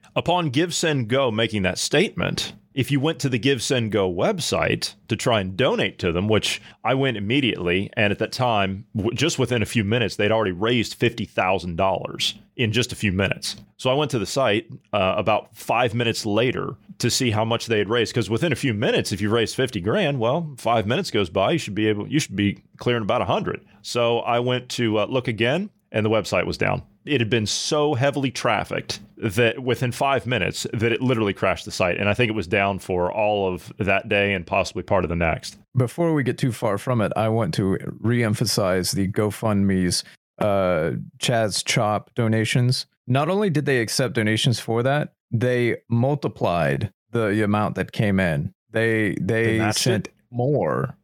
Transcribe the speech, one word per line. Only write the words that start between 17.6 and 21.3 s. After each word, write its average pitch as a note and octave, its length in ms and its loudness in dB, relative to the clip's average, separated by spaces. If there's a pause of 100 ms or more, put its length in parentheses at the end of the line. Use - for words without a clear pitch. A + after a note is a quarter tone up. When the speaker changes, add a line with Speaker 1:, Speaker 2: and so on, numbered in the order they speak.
Speaker 1:
they A2+ 100 2
had G2 120 0
raised, A2+ 260 0
'cause A#2+ 120 -2
within A2+ 240 0
a A#2+ 40 0
few B2 180 -2
minutes, C#3+ 380 0
if F#2+ 100 -4
you G#2 80 -2
raised A2 260 0
fifty A2+ 240 -2
grand, C#3+ 400 0
well, C#3+ 380 0
five A2+ 300 0
minutes D#3 240 -2
goes G2+ 180 0
by, F#2+ 220 2